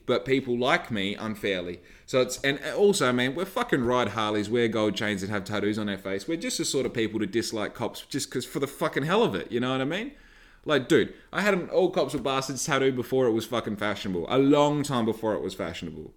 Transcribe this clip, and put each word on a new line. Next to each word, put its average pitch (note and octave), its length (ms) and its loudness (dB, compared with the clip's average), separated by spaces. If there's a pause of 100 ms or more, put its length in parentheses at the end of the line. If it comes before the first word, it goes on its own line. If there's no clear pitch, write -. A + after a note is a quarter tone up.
but B2 200 0
people C3 320 2
like C#3 340 0
me G2+ 240 -2
unfairly. F#2+ 640 -4 (240)
So C3 160 2
it's, B2 200 -2
and C#3 180 0 (180)
also, F3 340 4
man, B2 220 2
we're F3 120 -4
fucking F#3+ 380 0
ride B2 260 2
Harleys, G#2+ 380 0
wear A#2 200 2
gold G#2+ 280 2
chains G#2 280 -2
and G2 80 -4
have G2+ 120 -2
tattoos G#2 360 -2
on G#2 100 -4
our G2 80 -4
face. G2 300 -6
We're E3 100 -2
just - 220 -4
the D#3 60 0
sort C3 200 0
of A2+ 80 -4
people A2 260 0
to G#2+ 60 0
dislike G#2+ 480 -2
cops - 280 -6
just - 280 -6
'cause B2+ 160 -4
for - 140 -6
the C#3 80 -2
fucking D3+ 360 -2
hell F#3+ 200 2
of D3+ 100 2
it, E2+ 180 -4
you A#2 80 0
know B2+ 120 -2
what C3 100 -2
I C3 40 -2
mean? G3+ 260 -4 (540)
Like, C#3 220 2
dude, B2+ 280 4 (180)
I F3 80 -2
had G3+ 140 4
an E3+ 140 -2
all F3 200 4
cops D3+ 240 0
were C#3 80 -2
bastards C3+ 420 -2
tattoo C3+ 280 2
before B2+ 340 2
it A#2 60 4
was A2 140 0
fucking A2 320 -4
fashionable. G2 520 -4
A B2+ 80 2
long D3 460 6
time C3 200 0
before A2 300 0
it D2+ 80 -2
was F#2 140 -6
fashionable, E2 600 -8